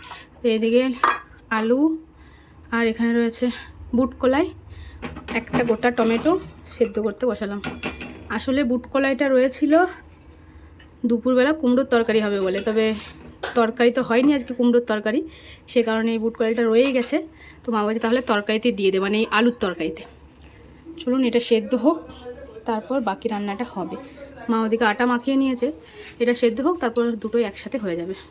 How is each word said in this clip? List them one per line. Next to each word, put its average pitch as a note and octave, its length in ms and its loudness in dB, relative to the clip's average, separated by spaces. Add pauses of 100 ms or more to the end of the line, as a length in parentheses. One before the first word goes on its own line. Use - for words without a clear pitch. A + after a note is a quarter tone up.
(440)
তো A#3+ 60 2
এদিকে A3+ 400 4 (600)
আলু, B3+ 480 0 (720)
আর A#3 160 0
এখানে A3+ 260 0
রয়েছে A#3 360 0 (460)
বুট B3 140 2 (100)
কলাই, C4+ 280 2 (840)
একটা B3 300 0
গোটা A#3 280 0
টমেটো A#3 480 2 (280)
সেদ্ধ G#3+ 320 -2
করতে G#3 260 -2
বসালাম। G3+ 360 -4 (680)
আসলে C4 340 0
বুট B3 180 0 (120)
কলাইটা C4+ 360 2
রয়েছিল C#4 560 4 (1200)
দুপুরবেলা B3 460 4
কুমড়োর C4+ 340 2
তরকারি A3+ 340 2
হবে G3+ 220 0
বলে, F#3+ 180 0
তবে A3 340 2 (600)
তরকারি A#3+ 360 4
তো B3+ 100 0
হয়নি B3+ 320 4
আজকে B3+ 200 -2
কুমড়োর A#3+ 300 4
তরকারি, A3 440 0 (400)
সে A#3 160 2
কারণে A3 280 0
এই A3+ 60 0
বুট A3+ 180 -2
কলাইটা A#3 280 0
রয়েই A#3 280 4
গেছে। B3+ 360 0 (380)
তো B3 60 -4
মা A3 120 2
বলছে, A3 160 0
"তাহলে A#3 220 2
তরকারিতে A3 500 0
দিয়ে G3 200 2
দে, F#3+ 80 0
মানে G3 180 0
এই A3 140 2
আলুর A#3 280 4
তরকারিতে।" E3+ 440 -4 (920)
চলুন B3+ 260 0
এটা A#3+ 160 2
সেদ্ধ A3+ 360 2
হোক, C4 220 2 (680)
তারপর A#3 360 -2
বাকি G3 260 -4
রান্নাটা G3+ 420 -4
হবে। - 260 -8 (540)
মা A3+ 120 2
ওদিকে A3 240 2
আটা G#3+ 200 2
মাখিয়ে B3 320 0
নিয়েছে, C4 340 0 (480)
এটা A#3+ 140 2
সেদ্ধ A#3+ 280 2
হোক, E4+ 180 0
তারপর A#3 260 0
দুটোই A3+ 380 0
একসাথে - 340 -6
হয়ে G3 180 -4
যাবে। E3+ 180 -4 (180)